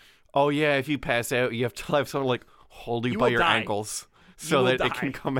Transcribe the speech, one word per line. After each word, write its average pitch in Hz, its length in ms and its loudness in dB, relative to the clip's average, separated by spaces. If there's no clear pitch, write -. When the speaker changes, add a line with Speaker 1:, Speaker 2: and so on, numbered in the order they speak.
Speaker 1:
Oh, 143 160 4
yeah, 147 260 2
if 135 120 -2
you 147 100 0
pass 120 340 -2
out, 123 220 0
you 117 100 -2
have 117 120 -2
to - 200 -4
have 139 140 0
someone, 139 180 -2
like, 123 180 0
hold 117 360 -4
you 123 80 0
Speaker 2:
You 202 40 -4
Speaker 1:
by 120 80 2
Speaker 2:
will 123 60 4
Speaker 1:
your 117 80 2
Speaker 2:
die. 113 180 2
Speaker 1:
ankles 107 500 -6
Speaker 2:
You 156 80 -8
Speaker 1:
so 156 100 4
Speaker 2:
will 127 60 4
Speaker 1:
that - 80 0
it 123 80 -2
can 127 180 -4
Speaker 2:
die. - 60 -8
Speaker 1:
come 135 220 -2